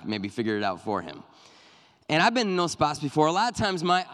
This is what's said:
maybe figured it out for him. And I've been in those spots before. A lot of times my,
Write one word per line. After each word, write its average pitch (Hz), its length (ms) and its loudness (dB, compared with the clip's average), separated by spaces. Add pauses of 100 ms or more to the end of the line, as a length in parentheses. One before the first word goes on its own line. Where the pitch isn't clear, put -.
maybe 104 240 -4
figured 107 340 -2
it - 20 0
out 95 200 -4
for 98 180 -2
him. 80 220 -14 (840)
And 160 140 2
I've 226 120 4
been 240 120 2
in 185 100 0
those 175 140 2
spots 147 300 0
before. 151 260 2
A 160 60 4
lot 220 180 0
of - 80 -6
times 185 240 0
my, 180 300 2